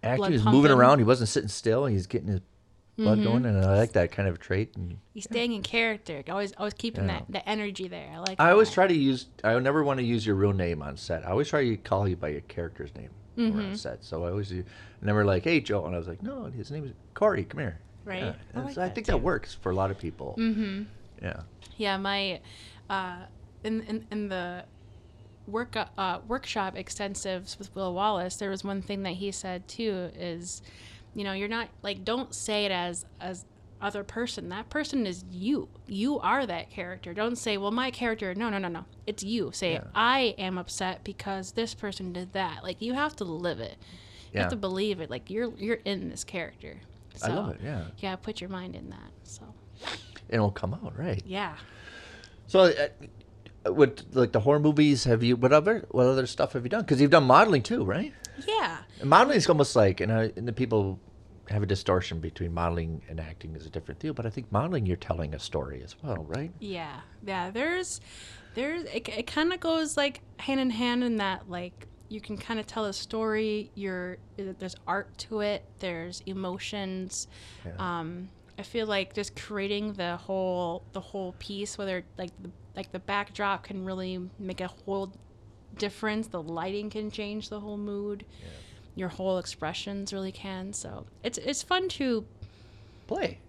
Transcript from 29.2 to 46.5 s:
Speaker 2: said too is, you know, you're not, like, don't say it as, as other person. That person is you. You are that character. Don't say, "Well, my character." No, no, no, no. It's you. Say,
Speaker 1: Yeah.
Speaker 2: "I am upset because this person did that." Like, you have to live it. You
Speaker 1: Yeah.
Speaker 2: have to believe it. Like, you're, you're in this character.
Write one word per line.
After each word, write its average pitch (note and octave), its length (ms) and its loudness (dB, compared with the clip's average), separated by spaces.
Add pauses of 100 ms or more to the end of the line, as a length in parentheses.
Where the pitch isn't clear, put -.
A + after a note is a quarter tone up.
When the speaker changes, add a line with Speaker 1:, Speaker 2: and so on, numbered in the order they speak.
Speaker 2:
said F#3 360 -8
too F#3+ 480 -4
is, F3 460 -10 (520)
you G#3 100 -6
know, G3 80 -4
you're G3 160 -4
not, A3+ 200 -4 (140)
like, F#3+ 220 -6
don't A#3 300 -2
say G#3 320 -2
it G3 60 0
as, F3+ 340 -4 (140)
as F3+ 240 -10 (360)
other G3+ 240 -4
person. G#3+ 460 -6
That G3+ 200 -8
person C#4+ 360 -2
is F3+ 240 -6
you. G3 380 -2 (180)
You A#3+ 340 0
are B3 260 2
that F3 240 -6
character. F3+ 440 -10
Don't A3+ 220 -2
say, A3 220 -2
"Well, G3+ 120 0
my B3+ 200 0
character." A3 440 -2
No, A3+ 160 -2
no, G3+ 80 -2
no, F#3+ 100 -2
no. E3+ 160 -8 (220)
It's - 160 -6
you. G3 300 -2
Say, E3+ 220 0
Speaker 1:
Yeah. - 100 -4 (100)
Speaker 2:
"I A#3+ 440 4
am F#3 200 -4
upset F#3 460 -6
because G3 480 -8
this A3+ 220 -4
person F#3+ 380 -8
did F3+ 200 -8
that." F#3 300 -4
Like, F3+ 180 -8
you A#3 140 -2
have D4+ 220 -2
to A3 80 -6
live E3 360 -2
it. - 160 -8 (560)
You - 20 -20
Speaker 1:
Yeah. G#2 80 0
Speaker 2:
have F2+ 80 0
to B3 60 -4
believe F#3+ 440 -2
it. D#3+ 100 -8
Like, B2 200 -10
you're, A3+ 280 -4
you're A3 260 -2
in G3 240 -4
this - 160 -8
character. F2+ 560 -10 (420)